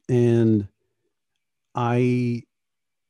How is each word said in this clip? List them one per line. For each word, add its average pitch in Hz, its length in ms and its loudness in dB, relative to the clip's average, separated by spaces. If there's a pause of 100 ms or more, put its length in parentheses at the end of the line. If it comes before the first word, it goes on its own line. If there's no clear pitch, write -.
And 117 600 2 (1040)
I 123 680 -2 (680)